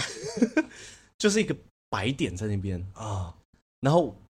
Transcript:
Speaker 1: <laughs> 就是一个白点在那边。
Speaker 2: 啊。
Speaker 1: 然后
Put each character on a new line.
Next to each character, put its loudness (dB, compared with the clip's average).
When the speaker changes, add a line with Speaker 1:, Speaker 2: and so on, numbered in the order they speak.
Speaker 1:
<laughs> -4
就 4
是 4
一 4
个 -2
白 0
点 -2
在 -4
那 0
边。 -4
Speaker 2:
啊。 -6
Speaker 1:
然 4
后 4